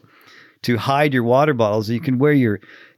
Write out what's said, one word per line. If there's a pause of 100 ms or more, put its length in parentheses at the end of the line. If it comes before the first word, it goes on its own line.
(600)
to
hide
your
water
bottles,
you
can
wear
your, (380)